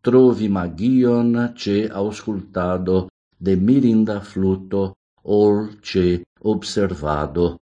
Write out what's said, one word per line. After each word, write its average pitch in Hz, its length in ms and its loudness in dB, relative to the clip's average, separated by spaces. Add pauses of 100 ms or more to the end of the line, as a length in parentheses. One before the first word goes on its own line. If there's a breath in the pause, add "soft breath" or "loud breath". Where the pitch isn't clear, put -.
trovi 120 440 4
magion 117 840 0 (220)
ĉe 101 200 -2 (160)
aŭskultado 92 1160 -4 (320)
de 95 160 0
mirinda 110 640 2
fluto 95 640 -4 (400)
ol 104 420 2 (160)
ĉe 90 240 0 (380)
observado 85 1200 -2